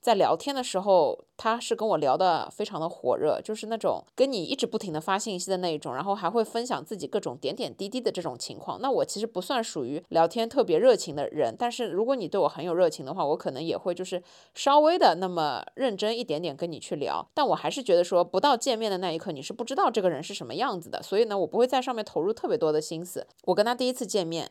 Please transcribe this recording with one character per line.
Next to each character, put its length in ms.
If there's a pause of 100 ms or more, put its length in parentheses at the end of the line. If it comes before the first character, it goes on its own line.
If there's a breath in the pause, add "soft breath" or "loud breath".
在 140
聊 200
天 200
的 100
时 160
候， 420 (140)
他 240
是 160
跟 100
我 120
聊 180
得 340
非 140
常 160
的 80
火 300
热， 260
就 100
是 120
那 100
种 260 (120)
跟 180
你 100
一 140
直 100
不 120
停 120
地 80
发 200
信 200
息 120
的 80
那 160
一 20
种， 180
然 80
后 120
还 160
会 120
分 240
享 160
自 140
己 100
各 140
种 160
点 180
点 220
滴 140
滴 100
的 100
这 120
种 160
情 200
况。 220
那 100
我 140
其 160
实 60
不 120
算 240
属 220
于 240
聊 180
天 220
特 160
别 140
热 180
情 180
的 140
人， 300
但 120
是 180
如 140
果 140
你 100
对 140
我 80
很 160
有 100
热 140
情 160
的 80
话， 140
我 100
可 140
能 120
也 140
会 180
就 80
是 200 (320 loud breath)
稍 260
微 180
的 180
那 120
么 340 (120)
认 220
真 200
一 80
点 160
点 160
跟 140
你 80
去 180
聊。 380
但 140
我 60
还 160
是 120
觉 120
得 80
说， 220
不 160
到 160
见 220
面 120
的 80
那 140
一 60
刻， 140
你 100
是 100
不 120
知 100
道 160
这 100
个 80
人 140
是 100
什 140
么 80
样 260
子 80
的， 140
所 160
以 60
呢， 120
我 100
不 120
会 80
在 160
上 100
面 120
投 180
入 100
特 140
别 100
多 140
的 100
心 240
思。 220 (160)
我 120
跟 120
他 80
第 140
一 40
次 140
见 180
面 260